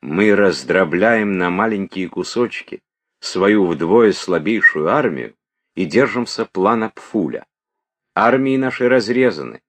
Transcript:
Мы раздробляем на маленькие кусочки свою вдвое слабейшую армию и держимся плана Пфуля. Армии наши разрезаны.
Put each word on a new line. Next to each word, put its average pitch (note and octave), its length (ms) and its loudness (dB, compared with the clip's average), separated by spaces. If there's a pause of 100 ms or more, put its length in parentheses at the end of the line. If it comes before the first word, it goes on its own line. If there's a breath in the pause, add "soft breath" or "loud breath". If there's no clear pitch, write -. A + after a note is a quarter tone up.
Мы F#2+ 340 2
раздробляем F#2+ 1000 0
на F2+ 140 0
маленькие G2 580 -4
кусочки - 720 -6 (380)
свою G2 480 2
вдвое F2 460 2
слабейшую F2 760 0
армию F2 480 -2 (400)
и F#2 100 -2
держимся A2+ 600 -2
плана A2 440 0
Пфуля. - 560 -6 (720)
Армии C3 420 2
наши B2+ 320 -2
разрезаны. A2 800 0